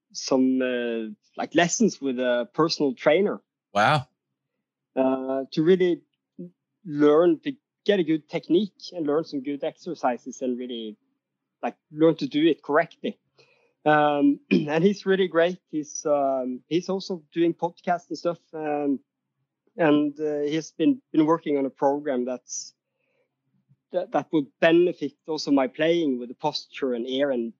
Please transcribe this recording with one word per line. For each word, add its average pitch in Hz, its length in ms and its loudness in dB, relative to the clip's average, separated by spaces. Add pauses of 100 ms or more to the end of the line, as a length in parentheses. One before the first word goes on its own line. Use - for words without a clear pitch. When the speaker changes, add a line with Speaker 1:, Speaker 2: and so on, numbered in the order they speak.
(140)
Speaker 1:
some, 131 480 0
uh, 120 480 -4 (280)
like, - 180 -10
lessons 175 460 2
with 135 180 -4
a 123 340 0
personal 156 400 0
trainer. 156 480 0 (320)
Speaker 2:
Wow. 131 340 2 (880)
Speaker 1:
Uh, 131 560 0
to 160 120 -2
really 175 380 2 (840)
learn 147 560 4
to 143 120 -6 (320)
get 202 140 2
a 175 40 0
good 156 260 -2
technique 185 440 -2 (200)
and 170 140 -6
learn 147 160 0
some 147 180 -8
good 143 220 -8
exercises 139 800 -6
and 127 160 -4
really, 117 400 -12 (680)
like, 123 120 -8 (160)
learn 156 240 2
to 151 120 -6
do 147 200 0
it 147 160 2
correctly. 151 540 -2 (680)
Um, 147 600 2
<clears throat> - 60 -4
and 160 320 2
he's 202 220 0
really 190 220 2
great. 170 320 0 (120)
He's, - 340 -8
um, 135 600 -2
he's 175 220 -2
also 185 340 -6 (100)
doing 170 200 2
podcasts 175 560 -6
and 151 80 -8
stuff. 170 220 -4 (140)
Um, 147 460 -2 (800)
and, 147 420 2
uh, 151 220 -2
he's 151 300 -4
been, 143 300 2 (100)
been 156 140 4
working 156 320 0
on 139 80 0
a 131 40 -4
program 139 560 -2
that's, - 480 -12 (1200)
that, - 180 -4
that 147 220 -2
would 151 140 0 (120)
benefit 170 540 2 (140)
also 156 240 -4
my 135 160 4
playing 156 520 0
with 120 100 -10
the 127 60 -14
posture - 580 -6
and 120 140 -6
air 135 240 -2
and, 117 280 -4